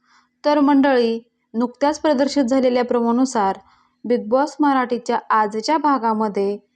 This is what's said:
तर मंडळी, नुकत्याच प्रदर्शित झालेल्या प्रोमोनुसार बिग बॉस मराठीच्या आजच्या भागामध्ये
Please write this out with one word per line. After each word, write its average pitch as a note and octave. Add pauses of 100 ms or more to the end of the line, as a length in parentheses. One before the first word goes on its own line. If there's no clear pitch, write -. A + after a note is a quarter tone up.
(440)
तर D4
मंडळी, C4+ (340)
नुकत्याच B3
प्रदर्शित C#4+
झालेल्या B3
प्रोमोनुसार A#3 (480)
बिग G#3+
बॉस C#4
मराठीच्या B3 (100)
आजच्या A3
भागामध्ये A3 (180)